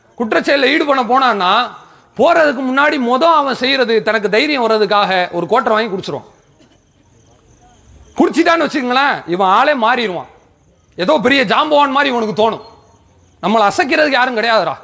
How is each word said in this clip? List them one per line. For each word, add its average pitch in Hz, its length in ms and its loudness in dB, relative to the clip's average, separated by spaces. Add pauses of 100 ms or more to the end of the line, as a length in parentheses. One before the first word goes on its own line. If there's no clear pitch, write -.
(180)
குற்றச்செயல்ல 269 560 0
ஈடுபட 285 280 0
போனான்னா, 220 500 0 (640)
போறதுக்கு 294 460 2
முன்னாடி 277 360 0
மொத 247 340 0
அவன் 277 220 0
செய்யறது, 247 480 0
தனக்கு 214 260 -2
தைரியம் 254 400 0
வர்றதுக்காக 202 640 0
ஒரு 175 160 -4
கோட்டரை 233 300 0
வாங்கி 220 140 -2
குடிச்சிருவான். 175 380 -8 (1900)
குடிச்சிட்டான்னு 330 480 2
வச்சுக்கங்களேன், 262 500 -2 (120)
இவன் 180 220 0
ஆளே 247 260 4
மாறிடுவான். 220 560 -2 (680)
ஏதோ 185 220 2
பெரிய 254 260 0
ஜாம்பவான் 277 520 2
மாதிரி 277 140 0
இவனுக்கு 220 260 -4
தோணும். 214 280 -2 (800)
நம்மளை 208 220 2
அசைக்கிறதுக்கு 294 540 0
யாரும் 247 180 0
கிடையாதுடா 214 480 0